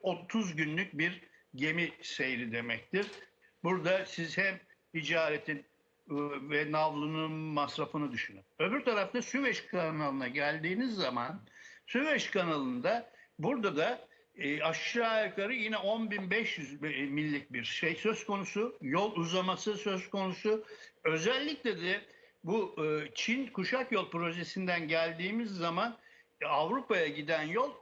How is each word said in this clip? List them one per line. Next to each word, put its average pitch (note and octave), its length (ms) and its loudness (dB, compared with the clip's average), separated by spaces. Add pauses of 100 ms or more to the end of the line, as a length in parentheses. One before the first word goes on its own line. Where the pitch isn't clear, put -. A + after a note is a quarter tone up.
otuz F3+ 540 0
günlük D#3 420 0
bir F3 240 0 (340)
gemi D#3 360 0 (100)
seyri B2 500 -2
demektir. A#2 560 -2 (560)
Burada F3+ 420 2
siz E3 320 -6
hem F#3+ 220 2 (340)
ticaretin, D3+ 720 0 (460)
ıı, C#3+ 380 -2
ve D3+ 220 2
navlunun D#3 600 2
masrafını D3 800 -2
düşünün. G#2+ 320 -6 (160)
Öbür F#3+ 260 0
tarafta G#3 360 2
Süveyş B3 400 0
kanalına D3+ 680 -2
geldiğiniz D#3+ 680 0
zaman C3 460 0 (460)
Süveyş C#4+ 420 2
kanalında D#3+ 840 0 (280)
burada G3+ 380 0
da, G#3+ 300 0 (300)
e, D3+ 260 0
aşağı A3 640 2
yukarı G3+ 260 -2
yine A3 240 0
on G#3 340 0
bin G3 200 -2
beş - 260 0
yüz C#3+ 240 -6
millik C#3+ 720 -2
bir A#2 100 -4
şey D3+ 320 0
söz G#3+ 300 -2
konusu. G3+ 560 -2
Yol F3 340 2
uzaması F#3 640 0
söz F#3+ 320 -2
konusu. G3+ 560 0 (380)
Özellikle G#3+ 800 2
de F#3 200 0 (420)
bu, G3 320 0 (100)
e, D3+ 300 0
Çin B3 320 0
Kuşak B3 440 0
Yol F#3+ 180 0
projesinden E3+ 800 -2
geldiğimiz E3+ 640 0
zaman, F#3 460 0 (440)
e, D3+ 40 -2
Avrupa'ya D#3+ 600 2
giden D3+ 360 0
yol A3+ 280 2 (100)